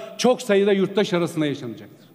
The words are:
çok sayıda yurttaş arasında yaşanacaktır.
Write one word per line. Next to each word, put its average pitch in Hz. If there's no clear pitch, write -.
çok 247
sayıda 202
yurttaş 196
arasında 165
yaşanacaktır. 117